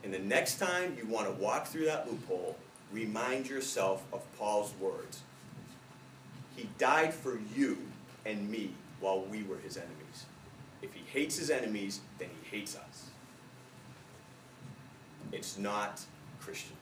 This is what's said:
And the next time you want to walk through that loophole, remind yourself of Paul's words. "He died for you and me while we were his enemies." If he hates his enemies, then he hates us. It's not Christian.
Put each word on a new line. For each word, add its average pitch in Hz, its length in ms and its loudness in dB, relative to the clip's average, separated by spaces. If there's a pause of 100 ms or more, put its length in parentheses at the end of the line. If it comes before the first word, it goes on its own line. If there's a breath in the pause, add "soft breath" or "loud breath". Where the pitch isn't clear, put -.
And 104 100 -2
the 92 60 2
next 107 400 4
time 180 380 4
you 117 80 -6
want 107 220 2
to 95 60 0
walk 107 340 2
through 156 180 2
that 156 240 4
loophole, 90 480 -2 (340)
remind 113 560 2
yourself 104 640 4
of - 100 -2 (160)
Paul's 104 420 4
words. - 420 0 (1300)
"He 107 220 -6
died 156 360 10
for 127 260 0 (160)
you 123 360 4 (340)
and 104 240 0
me 107 260 -2 (240)
while 95 220 6
we 104 220 -2
were 95 140 -2
his - 200 -6
enemies." 82 480 -10 (580)
If - 100 -8
he - 80 -12 (100)
hates 151 260 4
his 151 120 0
enemies, 107 520 2 (180)
then 90 100 -4
he - 280 -8
hates 101 180 -4
us. - 300 -12 (2250)
It's - 260 -4
not 101 440 0 (400)
Christian. - 400 -8